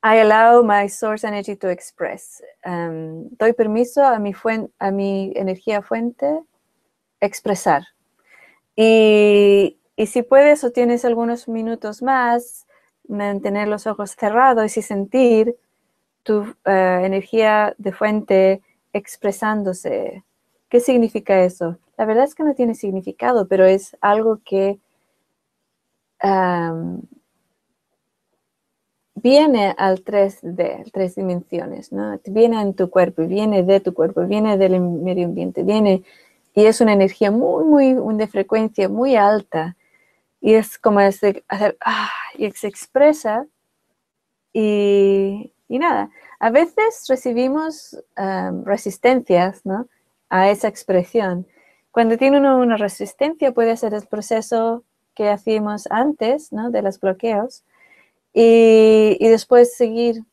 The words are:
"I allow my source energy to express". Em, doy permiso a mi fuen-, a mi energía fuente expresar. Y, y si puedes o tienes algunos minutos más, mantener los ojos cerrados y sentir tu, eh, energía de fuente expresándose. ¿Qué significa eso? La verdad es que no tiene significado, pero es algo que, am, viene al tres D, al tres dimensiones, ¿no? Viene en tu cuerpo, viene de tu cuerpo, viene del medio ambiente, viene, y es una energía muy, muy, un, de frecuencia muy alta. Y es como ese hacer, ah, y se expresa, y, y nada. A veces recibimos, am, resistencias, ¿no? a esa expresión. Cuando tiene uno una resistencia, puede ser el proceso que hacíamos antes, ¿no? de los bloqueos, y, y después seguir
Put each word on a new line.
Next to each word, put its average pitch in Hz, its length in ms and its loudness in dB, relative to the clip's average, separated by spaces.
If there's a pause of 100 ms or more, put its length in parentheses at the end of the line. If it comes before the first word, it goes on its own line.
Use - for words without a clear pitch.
"I 226 160 4
allow 226 440 6
my 202 240 0
source 214 400 -8
energy 202 280 -8
to 196 140 -8
express". - 720 -10 (220)
Em, 165 640 -10 (100)
doy 226 160 2
permiso 240 500 -2
a 247 160 2
mi 202 140 -6
fuen-, 220 460 -6
a 196 120 -4
mi 196 440 -4
energía 196 460 -4
fuente 240 600 -6 (800)
expresar. 202 640 -2 (920)
Y, 208 1000 4 (180)
y 220 120 -2
si 247 140 -2
puedes 285 420 4
o 247 80 -4
tienes 240 340 -2
algunos 233 420 -4
minutos 226 540 -8
más, 240 680 -4 (400)
mantener 202 600 -6
los 214 200 -6
ojos 208 240 -8
cerrados 220 680 0
y 220 40 -4
sentir 220 760 0 (680)
tu, 214 320 -4 (100)
eh, 185 380 2
energía 208 720 0
de 202 140 -6
fuente 196 680 0 (320)
expresándose. 202 1300 -6 (460)
¿Qué 247 100 4
significa 226 640 0
eso? 175 340 -4 (200)
La 226 80 -2
verdad 220 200 2
es 294 100 -14
que 320 80 -6
no 294 120 0
tiene 233 200 -2
significado, 196 720 -4
pero 190 180 2
es 196 360 0
algo 214 420 0
que, 196 360 -4 (1400)
am, 175 840 -2 (2250)
viene 247 640 2
al 190 260 0
tres 196 380 -2
D, 175 320 -6 (120)
al 220 60 -20
tres 185 240 -6
dimensiones, 180 800 -8
¿no? 202 320 -8
Viene 220 360 2
en 202 120 -4
tu 185 160 -4
cuerpo, 175 360 0
viene 202 380 0
de 190 160 4
tu 190 140 -4
cuerpo, 175 320 -2
viene 214 320 0
del 185 240 2
medio 175 460 -4
ambiente, 180 360 -6
viene, 202 400 0 (500)
y 208 120 4
es 220 160 2
una 214 120 4
energía 196 380 0
muy, 254 340 -2
muy, 285 280 4
un, 220 240 -2
de 214 100 -2
frecuencia 208 600 -2
muy 240 260 0
alta. 202 600 0 (640)
Y 214 140 2
es 220 220 -2
como 208 240 0
ese 196 460 0
hacer, 202 380 -4
ah, - 240 -4 (280)
y 208 140 -6
se - 160 -12
expresa, 269 800 -2 (1080)
y, 202 960 0 (160)
y 240 120 -6
nada. 247 300 -2 (300)
A 220 100 0
veces 339 600 0
recibimos, 262 880 -4 (180)
am, 185 500 -6
resistencias, 202 1000 -2
¿no? 202 220 -6 (420)
a 190 200 2
esa 208 180 -2
expresión. 185 800 -4 (440)
Cuando 233 260 0
tiene 269 220 2
uno 277 180 2
una 240 200 0
resistencia, 254 760 -4
puede 233 240 0
ser 226 160 -6
el 208 140 -8
proceso 226 760 -4 (300)
que 208 160 -2
hacíamos 208 600 -4
antes, 269 600 -4
¿no? 226 200 -8
de 220 100 -2
los 196 180 -6
bloqueos, 208 640 -6 (680)
y, 220 840 6
y 220 100 2
después 240 480 4
seguir 226 560 -2